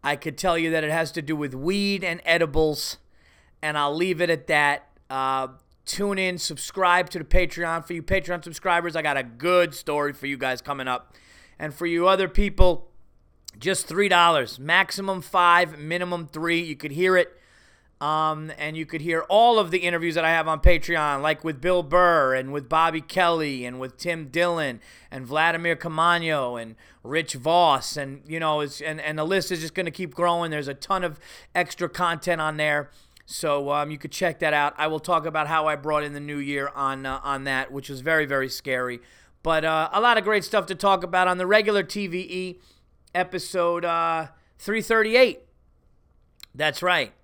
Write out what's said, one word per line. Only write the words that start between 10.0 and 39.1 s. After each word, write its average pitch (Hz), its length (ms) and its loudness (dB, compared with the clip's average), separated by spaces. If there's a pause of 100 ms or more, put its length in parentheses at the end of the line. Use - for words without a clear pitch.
for 139 160 -8
you 139 100 -6
guys 131 240 -4
coming 139 240 -6
up. 127 300 -6 (420)
And 156 160 -8
for 175 120 -6
you 170 200 2
other 190 220 4
people, 190 640 2 (680)
just 185 300 -4
three 196 200 0
dollars, 170 520 4
maximum 190 600 0
five, 175 540 4
minimum 170 520 -6
three. 170 340 -2
You 156 140 -8
could 143 160 -10
hear 185 240 2
it. - 200 2 (640)
Um, 156 580 -2
and 156 180 -8
you 160 80 -6
could 151 160 -8
hear 165 200 -2 (100)
all 226 280 6
of 180 120 0
the 185 80 0
interviews 170 380 0
that 165 100 2
I 160 40 4
have 165 160 2
on 156 140 -2
Patreon, 151 640 4
like 151 200 0
with 156 180 -6
Bill 180 220 2
Burr 160 520 4
and 131 180 -4
with 139 160 -8
Bobby 160 320 2
Kelly 156 640 0
and 123 160 -10
with 131 160 -10
Tim 165 320 -6
Dillon 156 520 0 (300)
and 131 140 -12
Vladimir 165 500 0
Camaño 160 840 0
and 113 140 -12 (280)
Rich 156 320 -4
Voss. 147 640 4
And, 139 300 -8
you 160 120 -8
know, 156 220 0
it's, 143 220 -6
and, 151 180 -6
and 151 160 -6
the 156 80 -2
list 185 280 0
is 165 80 -4
just 160 140 -10
gonna 175 180 -4
keep 175 220 -8
growing. 170 360 0
There's 147 180 -6
a 139 60 -8
ton 185 280 -4
of 156 160 -4 (360)
extra 175 340 -2
content 170 540 -2
on 156 160 -2
there. 147 320 0 (340)
So, 143 460 -2
um, 147 200 0
you 156 60 -8
could 139 160 -12
check 170 280 -2
that 156 120 2
out. 147 240 2
I 151 120 0
will 156 120 -2
talk 165 240 0
about 156 220 -2
how 156 200 2
I 151 100 0
brought 151 260 -2
in 147 100 -8
the 147 80 -10
new 147 180 -8
year 143 360 -4
on, 135 320 -4
uh, 131 160 -6
on 139 220 -4
that, 135 280 -4
which 139 160 -12
was 135 140 -10
very, 156 240 2
very 135 240 -2
scary. 127 500 -4 (420)